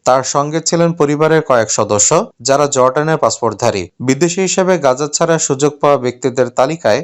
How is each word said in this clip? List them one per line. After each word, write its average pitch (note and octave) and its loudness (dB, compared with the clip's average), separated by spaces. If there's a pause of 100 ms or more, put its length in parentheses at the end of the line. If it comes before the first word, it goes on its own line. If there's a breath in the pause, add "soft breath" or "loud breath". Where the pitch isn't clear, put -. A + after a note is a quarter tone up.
তার B2+ 2
সঙ্গে D3+ -4
ছিলেন E3+ 0
পরিবারের D#3 2
কয়েক A#2+ 2
সদস্য, G#2 0 (300)
যারা C#3+ 2
জর্ডানের C3+ 0
পাসপোর্টধারী। A2 -2 (180)
বিদেশি D#3+ -2
হিসেবে F#3 0
গাজা C#3+ 0
ছাড়ার D#3+ 0
সুযোগ C#3+ 0
পাওয়া C#3+ 4
ব্যক্তিদের B2 -2
তালিকায় B2+ 0